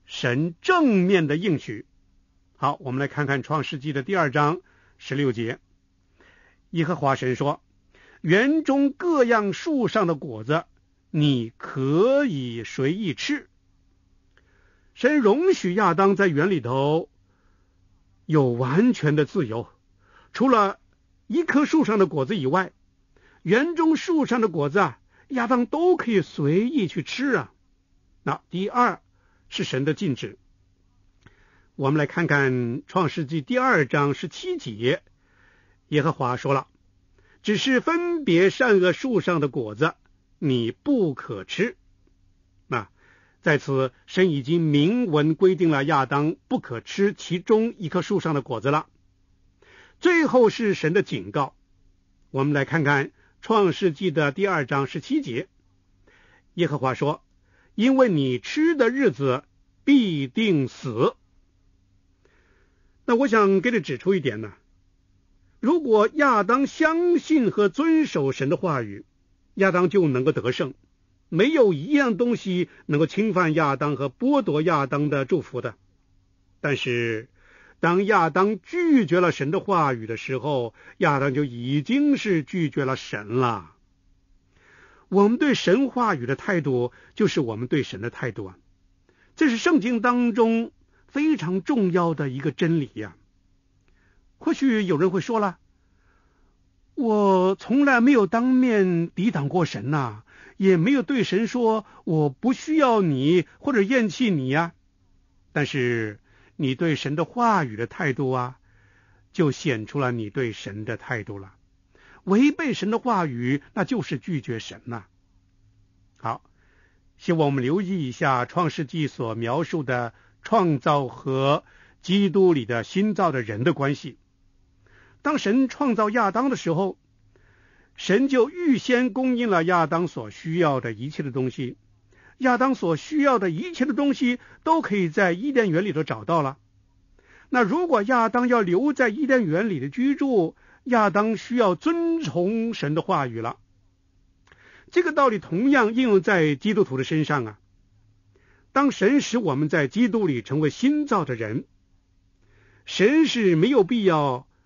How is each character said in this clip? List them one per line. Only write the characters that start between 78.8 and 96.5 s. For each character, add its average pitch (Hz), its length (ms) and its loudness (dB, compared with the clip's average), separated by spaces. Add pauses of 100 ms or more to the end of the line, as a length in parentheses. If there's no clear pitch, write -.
绝 170 140 2
了 175 120 2
神 139 180 -4
的 185 80 -2
话 160 360 0
语 110 120 -10
的 110 120 -8
时 131 180 -6
候， 123 380 -4 (240)
亚 147 200 2
当 139 140 0
就 147 120 0
已 123 360 -4
经 277 380 0
是 175 240 -2
拒 165 260 -2
绝 143 160 -2
了 131 100 0
神 107 440 -6
了。 110 340 -2 (1400)
我 202 180 4
们 240 120 2
对 294 160 4
神 233 340 2
话 226 260 0
语 120 120 -6
的 135 100 -2
态 180 240 -2
度， 123 320 -2 (220)
就 214 120 2
是 - 140 0
我 113 160 -4
们 120 100 -6
对 139 160 0
神 95 200 -10
的 117 80 -6
态 - 200 -8
度 101 140 -12
啊。 95 140 -18 (760)
这 311 140 2
是 233 80 0
圣 311 240 2
经 226 220 -2
当 240 320 2
中 226 380 0 (360)
非 302 300 0
常 180 240 -4
重 220 280 0
要 170 220 0
的 143 160 -4
一 131 100 -6
个 135 140 -4
真 165 280 0
理 131 140 -6
呀。 107 220 -12 (1200)
或 - 160 -2
许 233 300 0
有 175 160 0
人 180 120 2
会 175 120 -4
说 226 180 -2
了 196 180 -4 (1400)